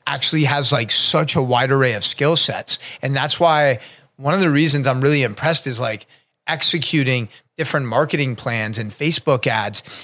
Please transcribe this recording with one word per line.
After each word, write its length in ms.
actually 380
has, 260
like, 220
such 420
a 80
wide 300
array 220
of 100
skill 320
sets. 420
And 140
that's 240
why 400
one 180
of 60
the 100
reasons 360
I'm 140
really 240
impressed 420
is, 140
like, 260
executing 760
different 300
marketing 500
plans 420
and 180
Facebook 500
ads 360